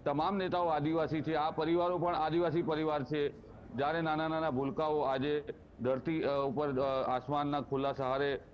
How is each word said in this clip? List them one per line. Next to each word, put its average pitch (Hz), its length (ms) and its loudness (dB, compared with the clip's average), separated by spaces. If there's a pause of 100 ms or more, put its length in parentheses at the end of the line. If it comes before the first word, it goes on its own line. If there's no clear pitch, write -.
તમામ 156 320 0
નેતાઓ 180 320 0
આદિવાસી 156 540 0
છે, 156 140 -2
આ 151 160 0
પરિવારો 170 460 2
પણ 175 180 0
આદિવાસી 160 460 2
પરિવાર 156 420 0
છે. 147 260 0 (460)
જ્યારે 156 260 0
નાના 160 260 0
નાના 160 240 0
ભૂલકાઓ 151 480 0
આજે 139 440 0 (380)
ધરતી, 131 420 0
અ, 139 60 2
ઉપર, 139 500 0
અ, 135 300 0
આસમાનના 143 520 0
ખુલ્લા 135 320 -2
સહારે 135 460 0 (140)